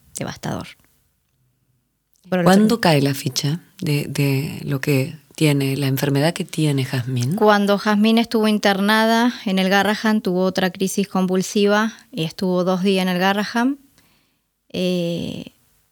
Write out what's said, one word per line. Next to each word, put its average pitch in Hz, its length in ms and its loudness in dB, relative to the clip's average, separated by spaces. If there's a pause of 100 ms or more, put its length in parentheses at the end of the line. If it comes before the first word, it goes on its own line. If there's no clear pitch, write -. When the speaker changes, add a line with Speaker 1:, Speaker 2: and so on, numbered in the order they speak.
(180)
Speaker 1:
devastador. - 500 -8 (1600)
Por 185 120 -2
otro 175 60 0
Speaker 2:
¿Cuándo 208 300 6
Speaker 1:
lado 226 60 -6
Speaker 2:
cae 156 200 4
la 139 120 0
ficha 143 480 -4 (180)
de, 147 280 -2
de 139 580 -2
lo 143 160 -4
que 135 340 0 (200)
tiene, 139 420 2
la 143 100 -2
enfermedad 143 460 0
que 175 120 -8
tiene 147 400 0
Jazmín? 127 500 -4
Speaker 1:
Cuando 202 420 4
Jazmín 214 400 2
estuvo 226 300 0
internada 220 840 2 (140)
en 190 140 0
el 185 100 0
Garrahan, 208 520 2
tuvo 185 220 -2
otra 185 280 0
crisis 190 360 -4
convulsiva 202 840 0 (180)
y 220 120 -6
estuvo 180 400 -2
dos 180 180 0
días 190 220 2
en 185 60 0
el 175 100 -2
Garrahan, 208 580 0 (920)
eh, 175 840 -4 (400)